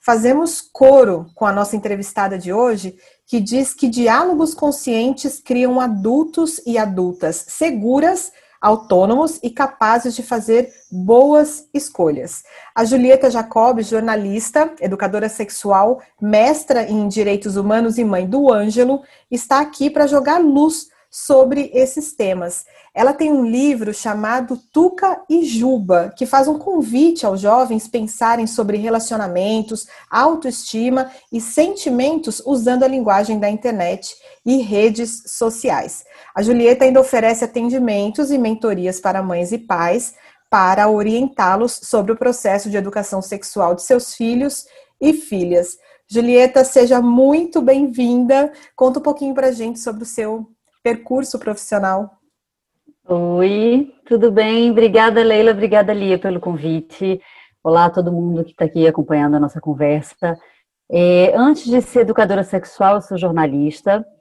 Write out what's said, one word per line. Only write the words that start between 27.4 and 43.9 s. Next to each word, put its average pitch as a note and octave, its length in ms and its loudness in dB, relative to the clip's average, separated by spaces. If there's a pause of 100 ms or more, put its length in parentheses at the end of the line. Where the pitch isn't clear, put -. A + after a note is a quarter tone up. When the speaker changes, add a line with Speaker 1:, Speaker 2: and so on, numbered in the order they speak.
Speaker 1:
pensarem A3+ 600 -2
sobre G#3 320 -4
relacionamentos, A3 1080 -4 (240)
autoestima B3+ 1000 -2 (200)
e A#3 80 -6
sentimentos D4+ 1080 -4
usando B3 360 0
a C4 60 2
linguagem G#3+ 500 0
da G#3 120 -2
internet G3+ 640 -6 (300)
e B3+ 180 0
redes A3 640 -2
sociais. A3+ 760 -6 (320)
A G3 60 -4
Julieta A#3+ 460 4
ainda C4 140 6
oferece A#3 440 0
atendimentos A#3 840 -2
e C#4+ 80 0
mentorias G#3+ 600 -2
para F#3+ 240 -2
mães F3 300 -4
e A#3 60 -6
pais F3+ 560 -2 (340)
para G3 400 4
orientá-los A3 920 0
sobre G#3+ 300 -2
o A3+ 40 -2
processo A3 540 -2
de G3+ 80 -2
educação G3 420 -6
sexual F#3+ 540 -4
de F3 80 -12
seus - 320 0